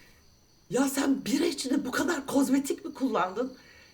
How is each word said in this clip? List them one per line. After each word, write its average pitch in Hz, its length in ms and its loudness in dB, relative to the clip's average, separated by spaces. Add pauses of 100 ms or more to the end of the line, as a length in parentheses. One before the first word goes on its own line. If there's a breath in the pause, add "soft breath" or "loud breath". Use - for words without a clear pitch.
(680 loud breath)
"Ya 262 180 2
sen 277 380 0
bir 269 160 2
ay 339 80 2
içinde - 360 -2
bu 254 60 -6
kadar 302 360 -2
kozmetik 269 580 2
mi - 80 -10
kullandın?" 214 640 -2 (360 loud breath)